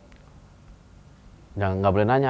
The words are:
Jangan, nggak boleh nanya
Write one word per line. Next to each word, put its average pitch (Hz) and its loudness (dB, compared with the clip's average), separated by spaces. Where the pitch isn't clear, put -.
Jangan, 95 -2
nggak 98 2
boleh 104 2
nanya 135 0